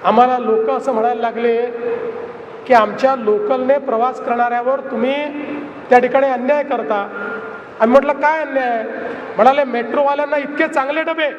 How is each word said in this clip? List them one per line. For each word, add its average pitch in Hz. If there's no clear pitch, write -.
आम्हाला 247
लोक 220
असं 262
म्हणायला 233
लागले 233
की 254
आमच्या 226
लोकलने 254
प्रवास 254
करणाऱ्यावर 240
तुम्ही 269
त्या 247
ठिकाणी 269
अन्याय 269
करता. 220
आम्ही 247
म्हटलं, 285
"काय 294
अन्याय?" 262
म्हणाले, 277
"मेट्रोवाल्यांना 285
इतके 294
चांगले 302
डबे 320